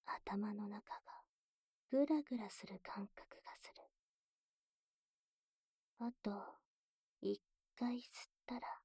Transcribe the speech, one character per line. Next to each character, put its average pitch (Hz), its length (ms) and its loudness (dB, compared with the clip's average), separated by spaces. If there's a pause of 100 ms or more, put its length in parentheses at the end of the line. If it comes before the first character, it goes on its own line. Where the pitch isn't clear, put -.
頭 208 480 0
の 208 140 -2
中 208 260 -6
が - 80 -6 (880)
グ 277 140 10
ラ 302 180 8
グ 247 140 0
ラ 208 120 -2
す - 180 -6
る 190 160 -10
感 202 320 -4
覚 - 300 -16
が - 160 -12
す - 120 -12
る。 - 100 -20 (2250)
あ 240 120 -2 (100)
と、 208 100 0 (920)
一 202 180 2 (380)
回 247 220 2
吸 - 20 -6
っ - 20 -14 (420)
た 247 140 -4
ら - 80 -4 (180)